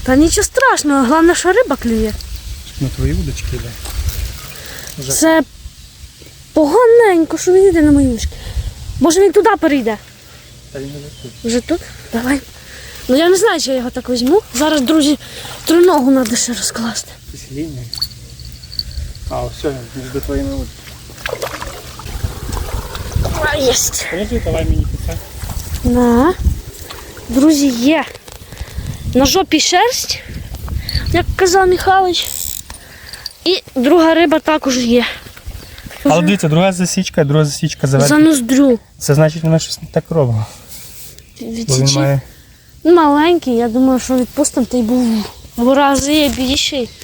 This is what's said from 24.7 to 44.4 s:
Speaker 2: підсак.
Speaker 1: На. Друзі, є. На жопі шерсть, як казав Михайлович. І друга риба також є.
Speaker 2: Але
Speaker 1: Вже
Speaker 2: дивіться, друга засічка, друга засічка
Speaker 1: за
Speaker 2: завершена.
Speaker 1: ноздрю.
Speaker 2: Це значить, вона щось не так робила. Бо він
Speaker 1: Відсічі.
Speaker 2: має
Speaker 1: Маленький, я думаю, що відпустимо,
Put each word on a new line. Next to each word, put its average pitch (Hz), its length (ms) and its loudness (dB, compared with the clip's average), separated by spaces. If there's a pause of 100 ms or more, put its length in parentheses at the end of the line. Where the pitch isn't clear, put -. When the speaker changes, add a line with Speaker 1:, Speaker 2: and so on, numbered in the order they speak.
Speaker 2:
підсак. - 240 -6 (680)
Speaker 1:
На. 247 500 4 (960)
Друзі, 285 380 4
є. 262 380 2 (1080)
На 262 120 4
жопі 320 340 2
шерсть, - 600 0 (920)
як 339 120 2 (100)
казав 381 320 4
Михайлович. 370 600 2 (1160)
І 370 180 0 (120)
друга 320 380 4
риба 320 260 4
також 294 380 0
є. 240 280 2 (1000)
Speaker 2:
Але 180 140 4
Speaker 1:
Вже 170 80 2
Speaker 2:
дивіться, 196 220 2
друга 170 240 4
засічка, 180 520 -2
друга 151 220 4
засічка 147 420 -2
Speaker 1:
за 131 40 2
Speaker 2:
завершена. 269 280 4
Speaker 1:
ноздрю. 269 600 4 (200)
Speaker 2:
Це - 160 2
значить, 156 280 2
вона 160 160 4
щось - 220 -10
не - 60 -16
так - 220 -2
робила. 120 360 0 (960)
Бо 233 60 -10
він 226 80 -8
Speaker 1:
Відсічі. 139 440 0
Speaker 2:
має 139 220 0 (600)
Speaker 1:
Маленький, 311 720 4
я 233 140 2
думаю, 254 300 2
що - 160 -2
відпустимо, 254 500 0